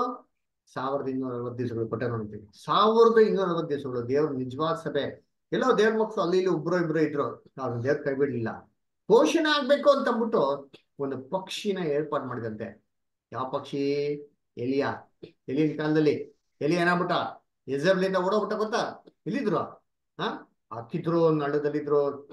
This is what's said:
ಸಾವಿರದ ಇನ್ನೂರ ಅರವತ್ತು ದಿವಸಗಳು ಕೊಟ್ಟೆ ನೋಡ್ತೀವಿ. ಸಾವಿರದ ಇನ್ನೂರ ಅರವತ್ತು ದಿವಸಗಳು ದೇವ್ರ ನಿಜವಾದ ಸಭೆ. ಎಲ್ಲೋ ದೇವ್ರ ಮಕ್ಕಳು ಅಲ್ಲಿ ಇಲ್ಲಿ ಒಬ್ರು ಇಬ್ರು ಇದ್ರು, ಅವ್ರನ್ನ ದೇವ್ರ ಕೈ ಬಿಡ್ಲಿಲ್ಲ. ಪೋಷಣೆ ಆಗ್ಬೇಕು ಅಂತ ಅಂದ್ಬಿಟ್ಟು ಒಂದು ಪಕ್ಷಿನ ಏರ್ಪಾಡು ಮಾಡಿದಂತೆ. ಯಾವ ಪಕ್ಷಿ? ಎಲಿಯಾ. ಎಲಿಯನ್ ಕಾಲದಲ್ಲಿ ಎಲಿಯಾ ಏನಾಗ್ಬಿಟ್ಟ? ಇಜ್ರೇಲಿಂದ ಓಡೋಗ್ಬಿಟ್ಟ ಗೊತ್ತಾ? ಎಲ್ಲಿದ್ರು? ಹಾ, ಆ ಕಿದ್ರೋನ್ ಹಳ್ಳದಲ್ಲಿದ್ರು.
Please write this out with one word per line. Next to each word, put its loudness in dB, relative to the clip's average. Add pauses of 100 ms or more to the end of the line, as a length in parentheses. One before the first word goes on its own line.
(720)
ಸಾವಿರದ -4
ಇನ್ನೂರ -4
ಅರವತ್ತು -6
ದಿವಸಗಳು -4
ಕೊಟ್ಟೆ -4
ನೋಡ್ತೀವಿ. -8 (180)
ಸಾವಿರದ 6
ಇನ್ನೂರ 2
ಅರವತ್ತು -2
ದಿವಸಗಳು -4
ದೇವ್ರ 2
ನಿಜವಾದ -4
ಸಭೆ. -6 (260)
ಎಲ್ಲೋ 2
ದೇವ್ರ 4
ಮಕ್ಕಳು 0
ಅಲ್ಲಿ 2
ಇಲ್ಲಿ 2
ಒಬ್ರು 0
ಇಬ್ರು 0
ಇದ್ರು, 0 (260)
ಅವ್ರನ್ನ -4
ದೇವ್ರ 0
ಕೈ -2
ಬಿಡ್ಲಿಲ್ಲ. -4 (360)
ಪೋಷಣೆ 4
ಆಗ್ಬೇಕು 2
ಅಂತ 4
ಅಂದ್ಬಿಟ್ಟು 0 (280)
ಒಂದು -4
ಪಕ್ಷಿನ -6
ಏರ್ಪಾಡು -2
ಮಾಡಿದಂತೆ. -10 (480)
ಯಾವ -6
ಪಕ್ಷಿ? -2 (520)
ಎಲಿಯಾ. -4 (280)
ಎಲಿಯನ್ 0
ಕಾಲದಲ್ಲಿ 0 (260)
ಎಲಿಯಾ 2
ಏನಾಗ್ಬಿಟ್ಟ? 0 (540)
ಇಜ್ರೇಲಿಂದ 2
ಓಡೋಗ್ಬಿಟ್ಟ 0
ಗೊತ್ತಾ? -4 (240)
ಎಲ್ಲಿದ್ರು? -2 (640)
ಹಾ, -8 (200)
ಆ -10
ಕಿದ್ರೋನ್ 2
ಹಳ್ಳದಲ್ಲಿದ್ರು. 0